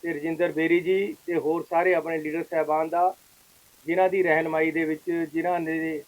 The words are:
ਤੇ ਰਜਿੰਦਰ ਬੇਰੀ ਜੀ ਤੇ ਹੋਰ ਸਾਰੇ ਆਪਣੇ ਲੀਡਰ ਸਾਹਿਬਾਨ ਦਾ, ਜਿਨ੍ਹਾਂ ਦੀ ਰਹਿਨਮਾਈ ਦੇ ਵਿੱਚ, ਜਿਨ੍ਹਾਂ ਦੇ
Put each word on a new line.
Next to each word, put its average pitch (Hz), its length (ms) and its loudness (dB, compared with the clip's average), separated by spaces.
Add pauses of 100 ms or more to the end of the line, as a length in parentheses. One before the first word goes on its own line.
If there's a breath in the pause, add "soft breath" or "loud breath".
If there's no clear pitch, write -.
ਤੇ 170 100 -4
ਰਜਿੰਦਰ 160 400 0
ਬੇਰੀ 165 280 2
ਜੀ 185 360 0 (100)
ਤੇ 175 80 -4
ਹੋਰ 160 360 0
ਸਾਰੇ 175 240 4
ਆਪਣੇ 165 240 -2
ਲੀਡਰ 156 320 -4
ਸਾਹਿਬਾਨ 156 380 0
ਦਾ, 175 260 2 (720)
ਜਿਨ੍ਹਾਂ 185 220 2
ਦੀ 185 140 2
ਰਹਿਨਮਾਈ 160 480 2
ਦੇ 160 140 -2
ਵਿੱਚ, 160 480 -4
ਜਿਨ੍ਹਾਂ 170 280 -2
ਦੇ 160 480 -4